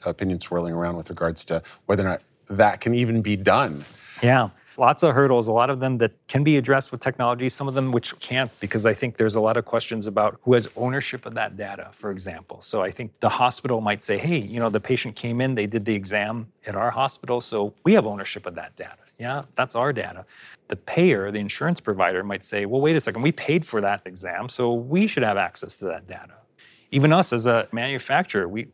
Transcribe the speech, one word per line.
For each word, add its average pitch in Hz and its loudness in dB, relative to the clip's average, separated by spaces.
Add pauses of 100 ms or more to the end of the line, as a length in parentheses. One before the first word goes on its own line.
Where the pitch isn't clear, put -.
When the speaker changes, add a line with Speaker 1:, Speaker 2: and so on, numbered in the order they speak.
Speaker 1:
opinions 90 -4
swirling 87 -2
around 87 -4
with 80 -12
regards 82 -4
to 82 -2 (220)
whether 98 2
or 95 0
not 85 -4 (260)
that 101 4
can 117 0
even 117 2
be 104 0
done. 92 2 (380)
Speaker 2:
Yeah. 120 4 (300)
Lots 127 4
of 151 4
hurdles, 127 4
a 113 0
lot 117 4
of 139 -4
them 131 0
that 113 2 (140)
can 143 2
be 151 6
addressed 135 2
with 123 -10
technology, 123 0
some 139 -6
of 131 -6
them 131 0
which - -2
can't, 127 -2 (100)
because 107 -2
I 107 4
think 120 -4
there's 110 2
a 113 2
lot 110 2
of 110 -4
questions 113 -4
about 104 0
who 127 4
has 113 2
ownership 127 -4
of 113 -12
that 110 -4
data, 98 -12
for - -10
example. 90 -12
So - -4
I 95 -2
think 110 -12
the 120 2
hospital 123 0
might 104 -2
say, 101 0
"Hey, 160 0
you 110 -6
know, 117 2
the 104 0
patient 123 -4
came 120 -2
in, 131 0
they 104 0
did 104 -4
the 110 0
exam 104 -4 (200)
at 101 -6
our 113 0
hospital, 123 -4
so 104 -4 (100)
we 175 6
have 180 6
ownership 101 -8
of 90 -10
that 82 -14
data." - -16 (220)
Yeah, 131 -6 (120)
that's 127 -2
our 131 2
data. 92 -8 (440)
The 101 -4
payer, 117 2
the 104 -4
insurance 151 -2
provider 95 0
might 101 -6
say, 101 -2
"Well, 120 0
wait 160 4
a 139 2
second, 110 -4
we 139 4
paid 156 -2
for 107 -2
that 101 0
exam, 92 -8
so 120 0
we 135 2
should 147 0
have 104 2
access 90 -4
to 101 -10
that 85 -6
data." - -18 (600)
Even 147 6
us 175 4
as 117 0
a 117 4
manufacturer, 127 -2
we, 113 -8